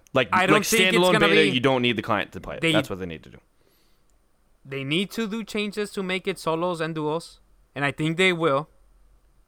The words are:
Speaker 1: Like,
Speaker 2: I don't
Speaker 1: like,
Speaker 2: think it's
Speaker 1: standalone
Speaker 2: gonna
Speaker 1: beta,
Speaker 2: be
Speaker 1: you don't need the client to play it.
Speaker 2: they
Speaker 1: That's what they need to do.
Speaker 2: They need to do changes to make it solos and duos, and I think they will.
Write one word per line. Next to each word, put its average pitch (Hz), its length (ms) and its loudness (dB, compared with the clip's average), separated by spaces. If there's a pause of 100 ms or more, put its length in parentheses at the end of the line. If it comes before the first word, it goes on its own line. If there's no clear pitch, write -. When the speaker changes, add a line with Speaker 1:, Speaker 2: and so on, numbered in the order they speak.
(140)
Speaker 1:
Like, 131 180 2
Speaker 2:
I 185 140 4
don't - 120 4
Speaker 1:
like, 202 60 0
Speaker 2:
think 226 180 2
it's 185 140 2
Speaker 1:
standalone 180 180 6
Speaker 2:
gonna 165 140 4
Speaker 1:
beta, 160 140 4
Speaker 2:
be 151 80 4
Speaker 1:
you 127 80 0
don't 131 240 2
need 120 140 0
the 107 60 -4
client 104 300 -2
to 92 80 -12
play 78 160 -10
it. - 40 -10
Speaker 2:
they 165 120 0
Speaker 1:
That's - 160 0
what 92 120 -8
they 92 60 -6
need 80 180 -12
to - 60 -20
do. - 80 -20 (1300)
Speaker 2:
They 135 200 -10
need 170 280 0
to 226 140 -4
do 220 160 -6
changes 208 500 -6
to 190 120 -6
make 185 240 -4
it 185 100 -6
solos 165 420 -2
and 160 140 -4
duos, 156 460 -6 (340)
and 139 100 -4
I 143 60 0
think 156 280 -2
they 185 140 4
will. 160 360 2 (800)